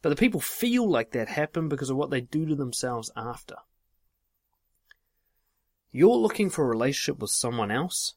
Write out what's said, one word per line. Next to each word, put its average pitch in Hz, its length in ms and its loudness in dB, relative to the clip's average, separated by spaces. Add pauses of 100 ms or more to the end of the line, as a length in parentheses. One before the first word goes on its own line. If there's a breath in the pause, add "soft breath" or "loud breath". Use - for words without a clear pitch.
But 165 80 2
the 147 60 2
people 214 240 4
feel 240 480 0
like 123 240 0
that 113 160 -2
happen 156 400 -2
because 135 220 -4
of 131 60 0
what 135 140 -2
they 135 100 0
do 151 260 -4
to 156 100 0
themselves 123 580 -6
after. 117 420 -12 (2250)
You're 196 240 8
looking 214 340 2
for 156 140 0
a 127 40 2
relationship 123 520 0
with 107 100 -6
someone 117 400 -2
else 139 460 -2